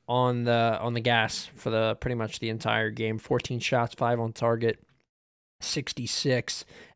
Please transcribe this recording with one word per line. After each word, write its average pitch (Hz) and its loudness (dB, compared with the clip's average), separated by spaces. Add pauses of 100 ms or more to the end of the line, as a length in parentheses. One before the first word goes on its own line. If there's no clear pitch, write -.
on 123 2
the, 117 2
on 120 -2
the 117 -2
gas 113 2
for - -4
the, 110 2
pretty 127 -4
much 113 -4
the 117 -4
entire 110 0
game. 113 -2
Fourteen 123 -2
shots, 117 0
five 120 2
on 113 -2
target, 117 0 (800)
sixty-six, - -2 (320)